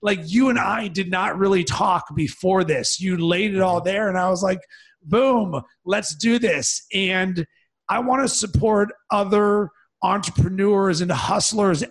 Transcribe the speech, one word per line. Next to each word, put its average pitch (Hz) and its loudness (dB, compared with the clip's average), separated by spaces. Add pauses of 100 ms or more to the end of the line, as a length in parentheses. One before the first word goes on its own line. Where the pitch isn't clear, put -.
Like, 208 0
you 220 2
and 240 2
I 208 -2
did 180 -6
not 185 -2
really 190 2
talk 180 -2
before 185 0
this. 147 -2
You 185 0
laid 175 0
it 190 0
all 175 2
there, 196 -2
and 185 -2
I 185 0
was 180 -2
like, 185 0 (420)
"Boom, 208 2 (240)
let's 196 -2
do 233 2
this." 160 -2
And 185 -2 (440)
I 208 -2
wanna 254 0
support 214 0 (200)
other 208 2 (320)
entrepreneurs 196 0
and 180 0
hustlers 190 0